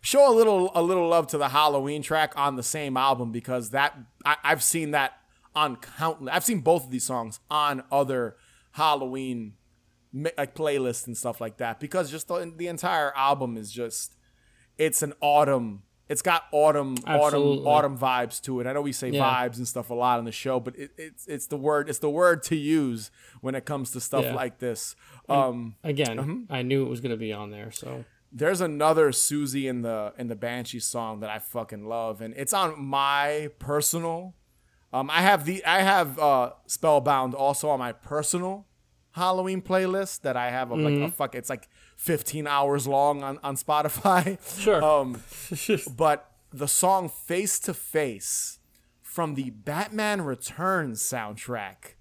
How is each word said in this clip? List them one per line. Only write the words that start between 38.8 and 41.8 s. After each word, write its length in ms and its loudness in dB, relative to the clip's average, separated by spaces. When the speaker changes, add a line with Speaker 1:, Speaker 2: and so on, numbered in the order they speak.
Speaker 1:
Halloween 500 0
playlist 600 0
that 160 -2
I 120 -2
have 220 -4
of, 80 -2
like, 140 4
a 40 2
Speaker 2:
Mm-hmm. 140 -2
Speaker 1:
fuck, 240 -4
it's, 140 -8
like, 180 -10